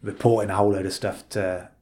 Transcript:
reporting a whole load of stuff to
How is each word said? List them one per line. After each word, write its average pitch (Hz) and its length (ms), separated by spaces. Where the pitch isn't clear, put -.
reporting 104 480
a 92 60
whole 101 160
load 95 140
of 92 60
stuff - 360
to 92 400